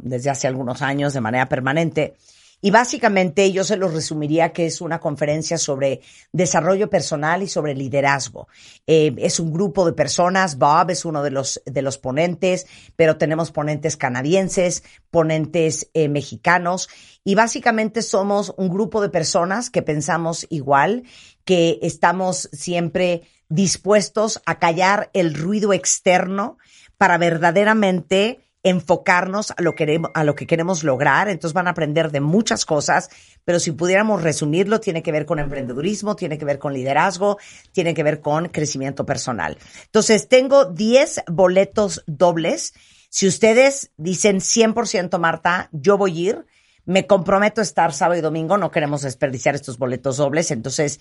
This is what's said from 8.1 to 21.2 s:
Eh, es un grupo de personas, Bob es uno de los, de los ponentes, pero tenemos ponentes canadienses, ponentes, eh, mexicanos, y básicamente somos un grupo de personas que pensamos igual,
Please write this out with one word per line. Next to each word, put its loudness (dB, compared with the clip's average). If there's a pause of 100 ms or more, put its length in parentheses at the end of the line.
Eh, 4
es -2
un -4
grupo 0
de 0
personas, 0
Bob 4
es -4
uno -4
de -2
los, -6
de -4
los -6
ponentes, -2 (300)
pero 4
tenemos -2
ponentes -4
canadienses, 0 (300)
ponentes, 0
eh, 2
mexicanos, -2 (340)
y 0
básicamente 0
somos 0
un -2
grupo -2
de 0
personas -2
que -2
pensamos -2
igual, 0 (400)